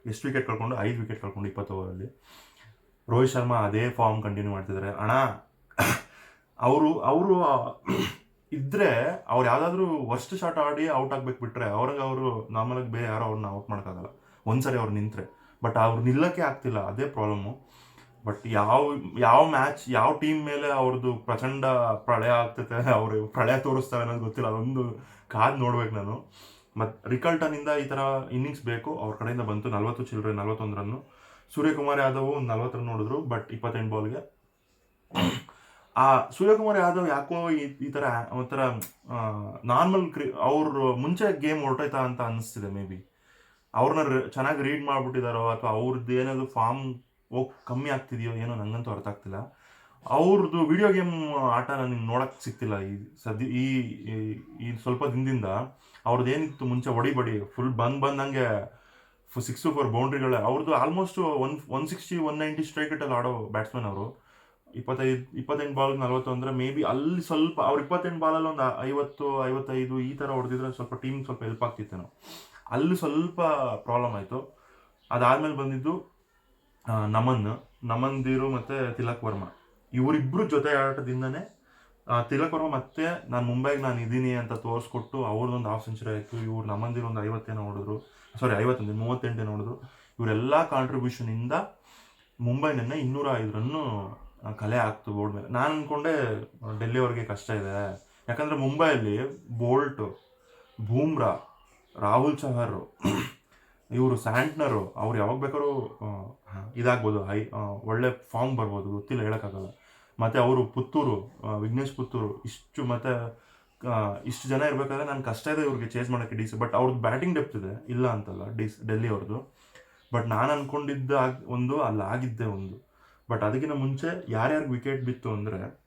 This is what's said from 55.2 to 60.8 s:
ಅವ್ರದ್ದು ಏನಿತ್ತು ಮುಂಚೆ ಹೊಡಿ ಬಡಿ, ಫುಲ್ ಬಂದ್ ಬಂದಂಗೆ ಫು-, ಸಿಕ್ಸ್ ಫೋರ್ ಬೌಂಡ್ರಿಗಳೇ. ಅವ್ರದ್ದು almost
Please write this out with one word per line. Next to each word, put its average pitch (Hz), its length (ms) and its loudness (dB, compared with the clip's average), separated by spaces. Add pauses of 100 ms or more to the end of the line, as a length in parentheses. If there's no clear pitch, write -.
ಅವ್ರದ್ದು 123 260 4
ಏನಿತ್ತು 151 340 -2
ಮುಂಚೆ 123 240 0
ಹೊಡಿ 127 240 2
ಬಡಿ, 117 260 0 (160)
ಫುಲ್ 123 180 -2
ಬಂದ್ 123 280 0
ಬಂದಂಗೆ 139 640 0 (680)
ಫು-, 123 100 -4
ಸಿಕ್ಸ್ - 200 -8
ಫೋರ್ 143 240 2
ಬೌಂಡ್ರಿಗಳೇ. 131 500 2
ಅವ್ರದ್ದು 113 340 0
almost 175 520 2